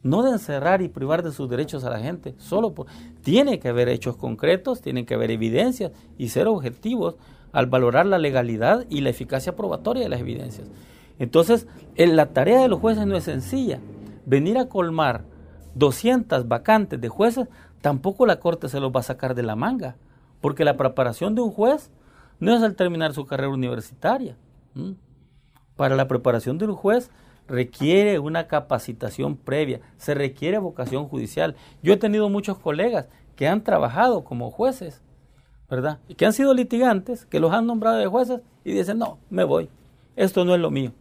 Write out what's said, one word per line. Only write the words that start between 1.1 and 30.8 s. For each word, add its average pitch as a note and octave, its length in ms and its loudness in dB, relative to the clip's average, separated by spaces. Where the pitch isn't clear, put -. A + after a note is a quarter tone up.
de D#3+ 100 -6
sus C3 160 -8
derechos C3 360 -4
a A#2+ 60 -4
la A#2 80 -6
gente, C#3+ 380 -10
solo F3+ 380 -2
por, C#3+ 140 -14
tiene A#3 360 2
que B2+ 100 -6
haber A#2+ 200 2
hechos B2 300 -4
concretos, E3+ 640 -2
tienen B2+ 240 -6
que B2 80 -4
haber A2+ 160 -2
evidencias C#3+ 640 0
y B2 100 -6
ser D#3+ 180 0
objetivos G3 680 -4
al B2+ 140 2
valorar B2+ 380 4
la G3 140 2
legalidad C3 720 2
y D3 100 -4
la C3+ 80 0
eficacia C3 480 -6
probatoria G#3 460 -4
de G3+ 80 -4
las B2 100 -4
evidencias. A#2+ 480 -10
Entonces, E3 480 4
en E3 220 6
la D3+ 180 4
tarea F#3+ 260 6
de B3+ 80 4
los F3 120 0
jueces G#3+ 260 0
no G3 100 0
es D#3+ 80 -4
sencilla. D#3+ 560 -4
Venir D3+ 320 2
a B3+ 100 -2
colmar D#3+ 560 0
doscientas C#3 760 2
vacantes D#3 520 2
de A#2 80 -4
jueces, A#3 400 0
tampoco D3 460 2
la F3+ 140 4
Corte D#3+ 280 -2
se C#3 120 -4
los C3 120 -4
va B2+ 80 2
a A#2+ 40 -8
sacar C3 300 -4
de A#2+ 80 -2
la G#2+ 140 -4
manga, E3+ 400 -4
porque C#3+ 240 0
la C#3 100 2
preparación C3+ 580 -2
de B3 60 0
un A3+ 100 0
juez B3 400 0
no G#3 140 4
es A3+ 80 4
al G#3 140 0
terminar E3 380 0
su C#3+ 100 -8
carrera C#3 240 -4
universitaria, C3+ 880 -4
¿m? F#3 200 -10
Para C3+ 200 2
la C3 120 0
preparación B2 500 0
de G#3+ 80 -2
un G#3 80 -4
juez A#3+ 360 0
requiere D#3 720 2
una D#3+ 280 -4
capacitación C3 920 -4
previa, C3+ 440 -4
se D3 160 -4
requiere C#3+ 440 -2
vocación C#3+ 500 -6